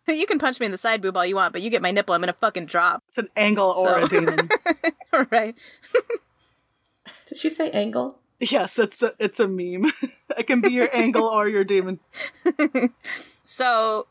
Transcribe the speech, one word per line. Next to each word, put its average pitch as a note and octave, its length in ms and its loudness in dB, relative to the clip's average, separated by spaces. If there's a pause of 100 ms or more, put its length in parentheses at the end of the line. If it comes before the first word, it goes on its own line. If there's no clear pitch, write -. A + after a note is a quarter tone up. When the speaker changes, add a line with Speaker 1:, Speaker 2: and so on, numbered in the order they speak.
Speaker 1:
You D#4+ 160 0
can F4+ 140 -2
punch C4 200 -2
me A#3+ 60 -4
in G3+ 80 -4
the F#3 60 -8
side A3+ 240 -2
boob F#3 160 -2
all F3+ 80 2
you F#3+ 100 -2
want, F#3 160 2
but F3 80 -6
you G#3 80 -6
get A3 140 0
my F3+ 80 0
nipple, G3+ 240 0
I'm E3+ 80 2
gonna F3+ 100 -2
fucking F#3+ 320 -2
drop. F3 460 0
Speaker 2:
It's - 80 -8
an G#3+ 180 -6
angle G#3 400 2
or F#3 120 2
Speaker 1:
So F3 160 4
Speaker 2:
a D#3 40 0
demon. D#3+ 460 2
Speaker 1:
<laughs> - 760 -2
Right. A3+ 240 0 (380)
<laughs> - 60 4 (1300)
Speaker 3:
Did - 120 -12
she D#4 120 0
say D#4 200 -2
angle? A3+ 480 -4 (220)
Speaker 2:
Yes, A#3+ 380 0
it's G#3+ 240 0
a, A3+ 160 0
it's - 220 -2
a G#3 80 2
meme. F3+ 420 -2 (220)
<laughs> - 260 -10
I - 40 -2
can B3 180 2
be C#4 120 4
your B3 220 2
angle A3+ 300 2
or G#3+ 240 0
your G3+ 160 0
demon. F#3 340 0 (460)
Speaker 1:
<laughs> C4 460 0 (600)
So, A3 600 0